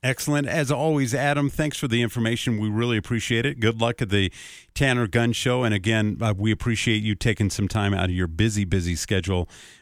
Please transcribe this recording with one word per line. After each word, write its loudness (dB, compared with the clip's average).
Excellent. 0
As -2
always, 0
Adam, 0
thanks -2
for -4
the 2
information. -2
We -2
really 0
appreciate -2
it. -2
Good 2
luck 0
at -2
the 2
Tanner 2
Gun 2
Show. 0
And 2
again, 0
uh, 2
we 2
appreciate 0
you 0
taking 0
some -2
time 0
out 0
of 0
your 0
busy, 0
busy 0
schedule. -2